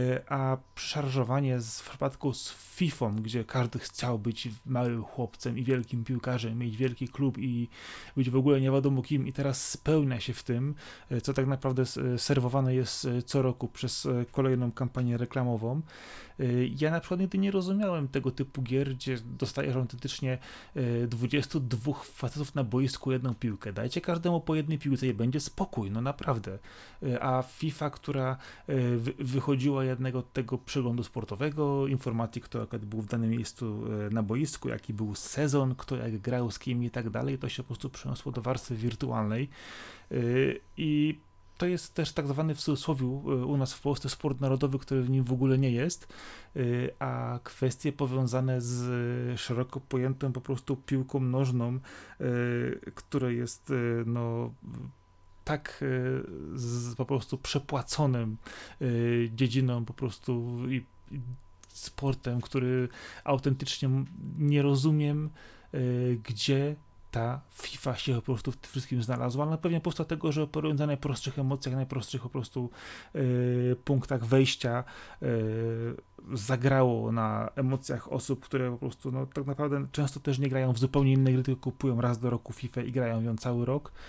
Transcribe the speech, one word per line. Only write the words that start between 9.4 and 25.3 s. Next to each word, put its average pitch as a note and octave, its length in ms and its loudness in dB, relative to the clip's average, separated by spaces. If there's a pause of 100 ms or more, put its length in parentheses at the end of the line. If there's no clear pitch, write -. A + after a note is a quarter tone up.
spełnia C#3+ 500 2
się A#2 140 -4
w - 100 -10
tym, C3 320 0 (360)
e, A#2+ 100 0
co C#3 120 0
tak C3 140 2
naprawdę C3 340 2
s-, B2+ 160 0
e, B2+ 220 0
serwowane B2+ 560 4
jest, B2+ 300 0
e, B2 160 0
co C#3 200 2
roku B2+ 260 2
przez, - 380 -4
e, B2 260 2
kolejną B2+ 400 2
kampanię B2 460 0
reklamową. A#2+ 640 0 (580)
E, C3+ 60 0 (340)
ja D3+ 120 4
na E3 80 2
przykład F3+ 200 -2
nigdy F#3+ 180 0
nie G3 140 2
rozumiałem F#3+ 560 0
tego C3 240 0
typu - 300 -4
gier, C3 340 0
gdzie B2+ 300 -4
dostajesz B2+ 500 -2
autentycznie, C3 640 -2 (380)
e, A#2+ 320 0
dwudziestu B2 520 0
dwóch B2 460 -2
facetów - 500 -6
na C#3 80 2
boisku B2+ 480 0
jedną B2+ 240 0
piłkę. G#2 380 -4
Dajcie A#2 280 -2
każdemu E3+ 400 2
po D#3+ 140 0
jednej D3+ 240 0
piłce C3+ 280 2
i B2 60 4
będzie A#2 260 2